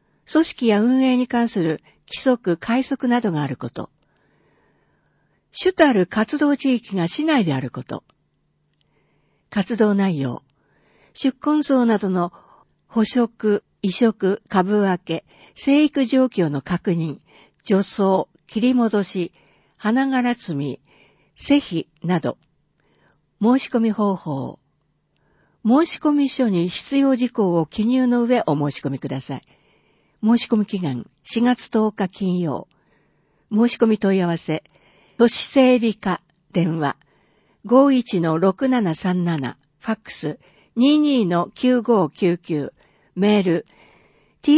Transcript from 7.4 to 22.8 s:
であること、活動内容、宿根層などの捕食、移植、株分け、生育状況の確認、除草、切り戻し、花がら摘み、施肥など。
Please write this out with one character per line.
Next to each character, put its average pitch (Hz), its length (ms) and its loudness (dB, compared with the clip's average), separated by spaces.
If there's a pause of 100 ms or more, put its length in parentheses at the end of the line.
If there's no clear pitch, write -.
で 156 100 0
あ 131 60 -2
る 127 120 -6
こ 123 120 -12
と、 - 220 -12 (1400)
活 214 260 -4
動 208 200 2
内 190 220 0
容、 131 260 -6 (720)
宿 294 440 -2
根 302 60 0
層 262 220 2
な 226 120 2
ど 202 120 -4
の 180 220 -2 (560)
捕 226 160 0
食、 214 640 -2 (160)
移 190 100 -2
植、 202 560 0
株 202 320 2
分 190 240 0
け、 - 220 -6 (300)
生 285 280 2
育 277 220 0
状 262 220 2
況 185 200 0
の 143 140 -4
確 180 300 -4
認、 165 280 -4 (460)
除 190 160 2
草、 190 460 0 (180)
切 - 160 -6
り 247 140 4
戻 220 260 2
し、 180 300 -6 (460)
花 240 280 0
が 262 160 0
ら 240 140 -2
摘 - 200 -8
み、 139 240 -6 (560)
施 - 240 2
肥 - 280 -4 (160)
な 175 160 0
ど。 123 180 -4 (1040)